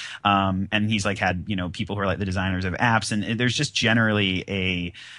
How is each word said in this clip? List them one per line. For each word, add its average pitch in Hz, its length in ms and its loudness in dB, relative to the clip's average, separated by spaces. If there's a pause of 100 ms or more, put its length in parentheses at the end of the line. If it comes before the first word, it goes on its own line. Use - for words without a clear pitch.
(240)
Um, 98 480 2
and 107 160 2
he's, 107 160 0
like, 101 140 0
had, 90 300 0
you 107 80 -2
know, 90 140 -2
people - 260 -6
who 101 80 -2
are, - 20 0
like, 87 140 0
the 101 60 -2
designers 92 380 -2
of 92 100 -2
apps, 113 380 2
and 107 280 -2
there's 123 160 2
just - 180 -2
generally 107 760 2
a, 92 460 -2 (260)